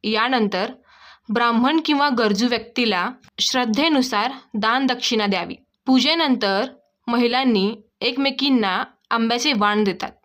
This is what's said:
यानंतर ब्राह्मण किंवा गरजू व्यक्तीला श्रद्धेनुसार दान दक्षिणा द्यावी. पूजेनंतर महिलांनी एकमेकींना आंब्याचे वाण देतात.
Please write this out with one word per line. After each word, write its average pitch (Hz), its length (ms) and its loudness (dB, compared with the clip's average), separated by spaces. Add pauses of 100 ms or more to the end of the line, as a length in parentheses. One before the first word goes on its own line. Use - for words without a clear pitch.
यानंतर 220 680 0 (600)
ब्राह्मण 240 520 2
किंवा 294 240 2
गरजू 226 380 0
व्यक्तीला 226 640 -2 (300)
श्रद्धेनुसार 254 920 0 (220)
दान 226 320 0
दक्षिणा 240 400 0
द्यावी. 175 300 -2 (300)
पूजेनंतर 262 800 2 (420)
महिलांनी 233 680 0 (260)
एकमेकींना 254 840 0 (280)
आंब्याचे 233 460 0
वाण 208 260 2
देतात. - 280 -4 (140)